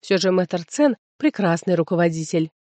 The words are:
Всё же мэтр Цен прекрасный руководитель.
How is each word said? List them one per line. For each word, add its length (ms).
Всё 160
же 140
мэтр 320
Цен 340
прекрасный 580
руководитель. 720